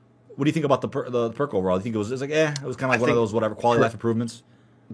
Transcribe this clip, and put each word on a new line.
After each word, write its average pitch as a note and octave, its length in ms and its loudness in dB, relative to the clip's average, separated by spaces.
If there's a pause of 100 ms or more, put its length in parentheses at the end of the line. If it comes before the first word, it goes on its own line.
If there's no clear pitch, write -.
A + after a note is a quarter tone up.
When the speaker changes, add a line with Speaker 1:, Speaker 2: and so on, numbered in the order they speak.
(360)
Speaker 1:
What C#3 100 -2
do D3+ 40 4
you C#3+ 40 2
think D3+ 120 0
about C3+ 160 4
the A#2+ 80 -4
per-, C3 200 -6
the A#2 220 0
perk C#3 220 -4
overall? F#2 240 2
Do F#2+ 40 -2
you - 20 -12
think A2+ 120 -4
it G#2+ 40 0
was, G#2 100 -2
it B2+ 60 -4
was B2+ 60 -8
like, C#3+ 100 -6
eh, D#3 200 2
it C#3 120 -8
was B2+ 120 -6
kinda C3 140 -2
like A#2+ 100 2
Speaker 2:
I - 20 0
Speaker 1:
one B2 80 4
of A#2+ 60 4
Speaker 2:
think A#2 60 4
Speaker 1:
those G#2+ 100 0
whatever A2 240 0
quality A#2+ 220 4
Speaker 2:
per-, A2+ 60 4
Speaker 1:
life A2+ 100 0
improvements? A#2 480 -2 (520)